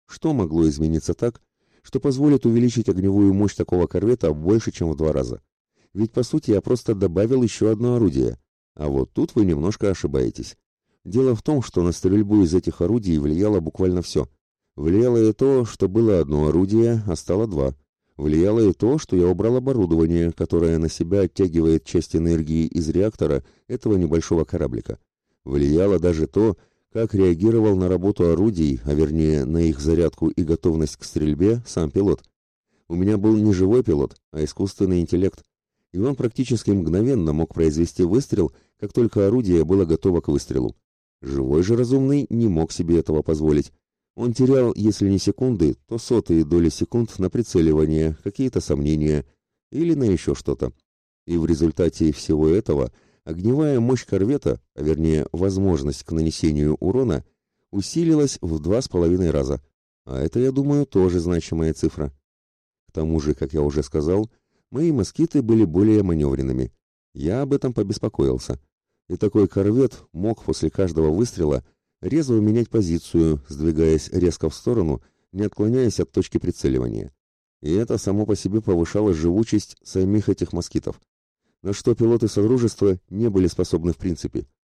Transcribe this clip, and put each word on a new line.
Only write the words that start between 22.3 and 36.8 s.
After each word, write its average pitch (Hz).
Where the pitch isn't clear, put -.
из 80
реактора 78
этого 117
небольшого 82
кораблика. 62
Влияло 73
даже 80
то, 104
как 113
реагировал 98
на 92
работу 92
орудий, 82
а 71
вернее 78
на 80
их 78
зарядку 80
и -
готовность 80
к -
стрельбе, 78
сам 80
пилот. 95
У 85
меня 98
был 107
не 104
живой 95
пилот, 71
а 76
искусственный 92
интеллект. 90
И 87
он 131
практически 123
мгновенно 92